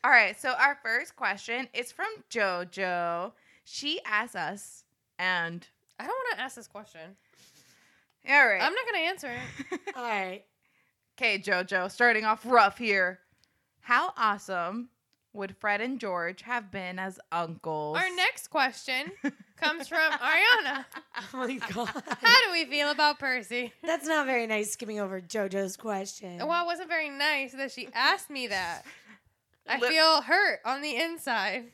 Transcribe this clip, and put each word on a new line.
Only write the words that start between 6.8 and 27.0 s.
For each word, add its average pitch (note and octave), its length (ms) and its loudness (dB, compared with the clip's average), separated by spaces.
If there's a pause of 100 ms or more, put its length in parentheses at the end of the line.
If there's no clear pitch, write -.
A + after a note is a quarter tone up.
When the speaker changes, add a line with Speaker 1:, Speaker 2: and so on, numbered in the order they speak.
Speaker 1:
All C4+ 180 8
right. G3 140 2
Speaker 2:
I'm C#4 120 2
not A#4+ 180 -4
gonna F4 140 -2
answer E4 260 -4 (400)
it. F4+ 160 -6
Speaker 1:
<laughs> G4 80 -12
Speaker 3:
All B3+ 80 -10
right. G3 400 -4 (760)
Speaker 1:
Okay, G#3+ 220 2
JoJo, F#3 520 0
starting A3+ 340 4
off G#3+ 200 2
rough A3+ 320 6
here. F#3+ 420 2 (640)
How D4+ 360 2
awesome G3+ 720 -2 (440)
would G3 220 -8
Fred G#3 240 0
and B3 180 -4
George F3+ 440 -4
have A3+ 300 -6
been F#3 280 -8
as F#3+ 180 -8 (140)
uncles? D#3+ 680 -4
Speaker 2:
Our F4+ 200 -2
next G4 320 -2
question C4+ 640 -2 (100)
Speaker 1:
<laughs> C#4 80 -2 (240)
Speaker 2:
comes D#4 320 -2
from D#4+ 240 2
Ariana. D4+ 720 4 (500)
Speaker 3:
Oh C4 140 -2
my C4+ 80 -2 (180)
God. A3 140 -2 (340)
Speaker 2:
How A#4+ 260 8
do F#4+ 40 -2
we E4 140 0
feel D4 260 0
about D4 260 4
Percy? B3 540 -4 (100)
Speaker 3:
That's D#4+ 240 -2
not D4+ 200 2
very B3 200 2
nice G#3+ 260 -2
skipping G#3+ 280 -6
over F#3+ 220 -4
JoJo's G3 560 -4
question. G3 680 -8
Speaker 2:
Well, E4+ 180 0
it - 20 -2
wasn't E4+ 240 -6
very D#4 200 -2